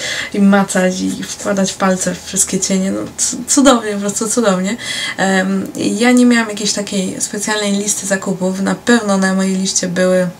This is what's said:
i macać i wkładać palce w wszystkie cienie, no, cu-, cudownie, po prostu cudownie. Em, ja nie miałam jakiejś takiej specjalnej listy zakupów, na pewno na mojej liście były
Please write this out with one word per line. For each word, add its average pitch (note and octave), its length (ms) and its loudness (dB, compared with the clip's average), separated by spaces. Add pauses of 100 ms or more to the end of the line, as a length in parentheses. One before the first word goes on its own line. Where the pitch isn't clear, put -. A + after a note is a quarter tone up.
(380)
i - 20 4
macać F#3+ 600 4
i F#3+ 220 -4
wkładać G3 500 -2
palce F#3 420 0
w - 100 -14
wszystkie F#3+ 340 -2
cienie, F#3+ 320 0
no, G#3 100 -4
cu-, - 360 -4 (100)
cudownie, B3 460 4
po G3+ 60 -4
prostu G3+ 300 -2
cudownie. G3+ 480 0 (400)
Em, F#3+ 580 0
ja G#3+ 360 2
nie B3 140 6
miałam A#3 240 2
jakiejś G#3 240 -4
takiej G3 480 -4
specjalnej G#3 500 -2
listy G3+ 360 -2
zakupów, F#3+ 540 -2
na F#3+ 140 0
pewno G#3 420 2
na F#3+ 160 2
mojej F#3+ 220 0
liście F#3+ 320 -2
były F#3 400 2 (120)